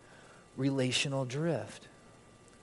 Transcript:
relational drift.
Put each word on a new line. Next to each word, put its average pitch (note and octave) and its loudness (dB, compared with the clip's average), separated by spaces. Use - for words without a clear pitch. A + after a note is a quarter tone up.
relational C3+ 2
drift. C3 -2